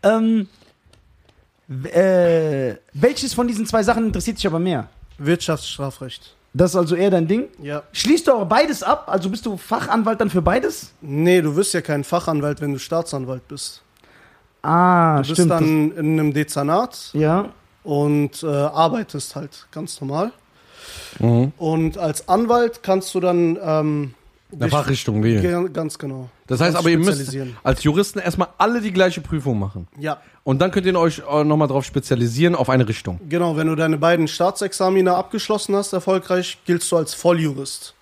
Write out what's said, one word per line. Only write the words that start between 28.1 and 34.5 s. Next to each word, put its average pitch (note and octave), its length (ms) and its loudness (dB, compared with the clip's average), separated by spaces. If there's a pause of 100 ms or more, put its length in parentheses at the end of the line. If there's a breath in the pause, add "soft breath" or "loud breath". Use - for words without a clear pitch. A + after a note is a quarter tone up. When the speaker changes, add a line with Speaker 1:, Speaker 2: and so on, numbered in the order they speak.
Speaker 3:
erstmal F3+ 300 -2 (100)
alle A3+ 240 2
die G#3 100 -4
gleiche F3+ 300 2
Prüfung C3+ 360 -2
machen. F#2+ 300 -8 (100)
Speaker 2:
Ja. D3+ 220 -8 (240 soft breath)
Speaker 3:
Und C3+ 160 0
dann F#3 100 4
könnt F#3+ 140 -2
ihr F#3 140 2
euch, E3 280 0
äh, D3 180 2
nochmal D3+ 240 4
drauf C3+ 180 0
spezialisieren C3 680 0
auf C3 140 0
eine B2+ 180 4
Richtung. F#2+ 320 -6 (120)
Speaker 2:
Genau, E3+ 260 0
wenn D#3+ 120 0
du D#3+ 60 0
deine D#3+ 220 0
beiden E3 320 2
Staatsexamina F#3 880 0